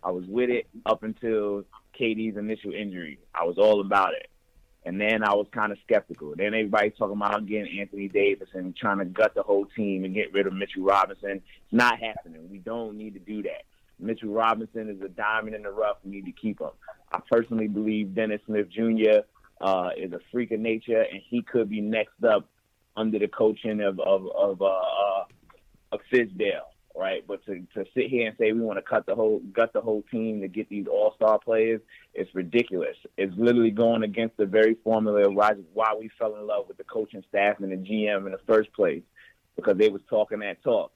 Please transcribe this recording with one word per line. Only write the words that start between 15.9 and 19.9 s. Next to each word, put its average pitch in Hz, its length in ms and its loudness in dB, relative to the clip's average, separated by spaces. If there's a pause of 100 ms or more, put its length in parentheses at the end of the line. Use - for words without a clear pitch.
We 95 60 -12
need 98 160 -12
to 87 60 -12
keep - 280 -6
him. 78 100 -6 (400)
I 90 180 -4
personally 117 400 2
believe 104 460 -2
Dennis 104 320 -2
Smith 104 220 -2
Junior, 110 540 4 (360)
uh, 92 380 2